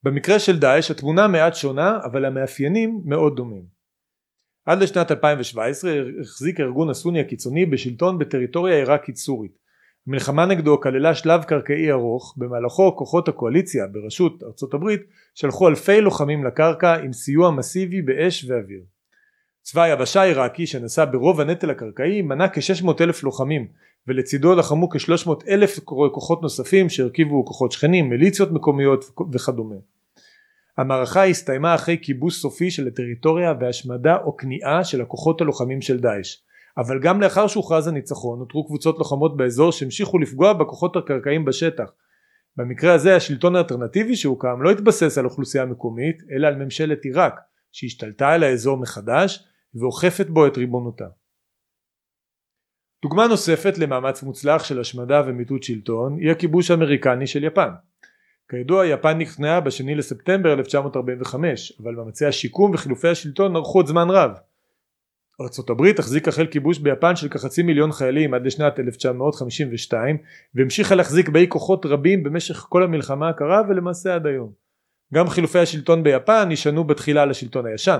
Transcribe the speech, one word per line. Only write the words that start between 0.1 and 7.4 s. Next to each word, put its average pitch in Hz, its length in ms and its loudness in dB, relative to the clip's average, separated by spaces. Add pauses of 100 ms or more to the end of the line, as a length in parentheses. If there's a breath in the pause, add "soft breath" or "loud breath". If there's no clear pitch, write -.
של 185 200 2
דאעש 143 320 4
התמונה 160 360 2
מעט 165 280 2
שונה, 151 480 -2
אבל 135 220 -4
המאפיינים 151 800 -2
מאוד 147 300 0
דומים. 110 280 -10 (1000)
עד 175 140 2
לשנת 185 320 0
אלפיים 147 280 2
ושבע 117 260 -6
עשרה 147 280 -4 (280)
החזיק 165 380 -6
הארגון 143 300 -2
הסוני 170 300 -2
הקיצוני 139 460 -2